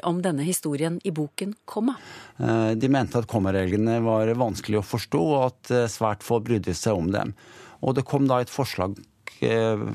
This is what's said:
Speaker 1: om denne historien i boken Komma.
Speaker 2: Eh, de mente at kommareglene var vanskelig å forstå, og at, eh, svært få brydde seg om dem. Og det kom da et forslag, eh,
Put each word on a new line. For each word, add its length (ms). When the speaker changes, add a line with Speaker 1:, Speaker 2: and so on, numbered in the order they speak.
Speaker 1:
om 160
denne 240
historien 560
i 80
boken 400
Komma. 300
Speaker 2:
Eh, 400
de 120
mente 280
at 80
kommareglene 800
var 320
vanskelig 400
å 80
forstå, 340
og 140
at, 260
eh, 160
svært 320
få 200
brydde 320
seg 200
om 160
dem. 240
Og 80
det 140
kom 180
da 140
et 100
forslag, 460
eh, 400